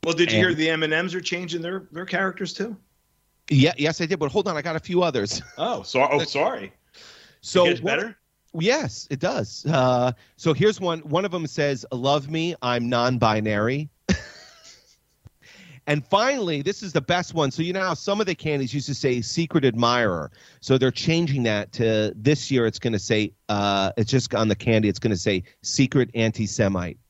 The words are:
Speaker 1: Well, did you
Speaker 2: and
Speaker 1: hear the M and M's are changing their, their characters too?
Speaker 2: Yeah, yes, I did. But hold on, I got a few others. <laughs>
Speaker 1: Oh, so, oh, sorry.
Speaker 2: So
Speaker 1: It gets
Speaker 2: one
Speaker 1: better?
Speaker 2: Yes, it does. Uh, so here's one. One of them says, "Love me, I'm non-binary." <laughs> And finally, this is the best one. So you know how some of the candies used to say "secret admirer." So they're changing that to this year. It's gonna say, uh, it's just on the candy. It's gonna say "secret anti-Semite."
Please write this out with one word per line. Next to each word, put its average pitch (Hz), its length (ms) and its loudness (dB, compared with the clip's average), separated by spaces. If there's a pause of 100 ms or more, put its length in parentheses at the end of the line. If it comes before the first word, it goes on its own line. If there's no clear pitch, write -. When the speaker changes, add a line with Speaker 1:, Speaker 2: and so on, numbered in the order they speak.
Speaker 1:
Well, 165 100 0
did 165 180 2
you 110 60 2
Speaker 2:
and 180 100 6
Speaker 1:
hear 175 80 2
the 156 140 2
M 160 140 0
and 156 100 0
M's 175 220 -2
are 180 60 -4
changing 175 400 -6
their, 185 300 -8
their 170 140 -10
characters 185 480 -4
too? 208 220 -6 (760)
Speaker 2:
Yeah, 139 280 6
yes, 156 240 -2
I 170 40 -2
did. 165 140 -2
But 147 120 -2
hold 208 160 0
on, 170 100 -2
I 147 40 -6
got 160 140 -6
a 156 40 -2
few 180 240 0
others. 120 460 -2
<laughs> - 80 -20
Speaker 1:
Oh, 170 260 -4
so, 127 280 2
oh, 143 120 4
sorry. 143 500 -4 (680)
Speaker 2:
So 180 240 4
Speaker 1:
It 165 40 4
gets 131 120 0
Speaker 2:
one 139 160 -2
Speaker 1:
better? 208 200 -6 (360)
Speaker 2:
Yes, 202 580 -2
it 139 80 -6
does. 185 460 -4
Uh, 127 460 2 (240)
so 160 180 0
here's 202 260 2
one. 170 220 -2
One 165 240 -2
of 190 60 -4
them 170 160 -4
says, 143 440 -2
"Love 135 380 0
me, 160 320 -2
I'm 120 280 0
non-binary." 120 1000 2 (200)
<laughs> 190 80 2 (1700)
And 147 160 0
finally, 202 560 0
this 185 220 -4
is 185 80 -10
the 170 80 2
best 175 340 -2
one. 151 160 2
So 160 120 -6
you 170 100 -2
know 190 80 -2
how 185 140 0
some 202 260 -2
of 214 80 0
the 180 80 -2
candies 139 380 -2
used 143 140 -4
to 143 80 -4
say 127 260 0
"secret 160 420 0
admirer." 117 680 2 (280)
So 131 180 2
they're 123 140 4
changing 160 520 0
that 104 300 -2
to 110 400 2
this 135 380 0
year. 123 140 2
It's 110 140 -2
gonna 110 200 -2
say, 107 320 0 (160)
uh, 101 480 0
it's 110 160 0
just 127 240 0
on 110 140 2
the 98 60 2
candy. 110 340 2
It's 95 100 -2
gonna 110 160 0
say 92 280 0 (180)
"secret 131 520 2
anti-Semite." 101 840 -2 (120)